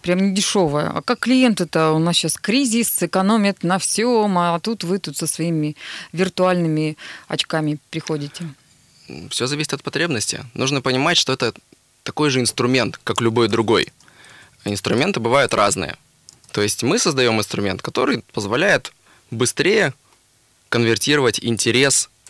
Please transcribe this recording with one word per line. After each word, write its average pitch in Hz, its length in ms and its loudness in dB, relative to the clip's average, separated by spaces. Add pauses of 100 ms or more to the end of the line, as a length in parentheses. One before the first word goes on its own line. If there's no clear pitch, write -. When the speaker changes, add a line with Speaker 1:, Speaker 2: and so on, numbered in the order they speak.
Speaker 1:
прям 180 180 0
не 190 160 2
дешёвая. 160 560 0
А - 120 -4
как 240 160 -2
клиенты-то? 196 760 2
У 160 60 4
нас 170 180 2
щас - 180 -2
кризис, 233 680 0
экономят 196 640 2
на 180 140 2
всём, 208 600 2
а 170 220 2
тут 220 240 -6
вы 180 140 0
тут 156 180 -10
со 165 100 -4
своими 156 500 -2 (360)
виртуальными 165 840 0 (320)
очками 151 500 -2 (120)
приходите. 156 540 -6 (840)
Speaker 2:
Всё - 180 -4
зависит 147 280 -4
от 143 80 -6
потребности. 147 640 -4 (100)
Нужно 135 260 -2
понимать, 135 380 0
что - 140 0
это 120 200 -2 (520)
такой 151 260 0
же 131 100 2
инструмент, 120 640 0
как - 160 -4
любой 113 280 2
другой. 107 440 2 (720)
Инструменты 117 540 -2
бывают 120 340 2
разные. 98 440 0 (560)
То 104 100 0
есть 104 220 -2
мы 165 140 2
создаём 127 400 2
инструмент, 101 440 -4
который - 400 -2 (100)
позволяет 131 600 0 (400)
быстрее 151 600 2 (800)
конвертировать 117 720 2
интерес 117 640 2 (220)